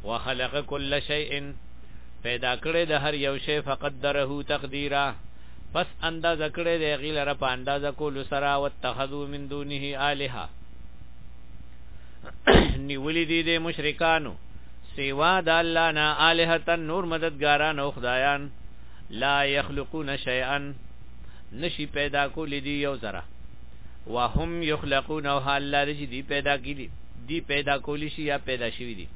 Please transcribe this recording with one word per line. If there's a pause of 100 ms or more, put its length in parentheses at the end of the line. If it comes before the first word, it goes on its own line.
وخلق (140)
کل
شیء، (880)
پیدا
کړی
د
هر
یو
شی.
فقدره
تقدیرا، (680)
پس (140)
اندازه
کړی
د
هغې
لره
په
اندازه
کولو
سره.
واتخذوا
من
دونه (140)
آلهه، (2000)
<clears throat>
نیولی
دی
د (120)
مشرکانو (640)
سوا
د
الله
نه (240)
آلهتن،
نور
مددګاران
او
خدایان. (680)
لا (100)
یخلقون
شیئا، (920)
نشي
پیدا
کولی
دی
یو
ذره. (840)
وهم
یخلقون،
او
حال
لري
چې
دی
پیدا
کیدي، (400)
دی
پیدا
کولی
شي
یا
پیدا
شوي
دي.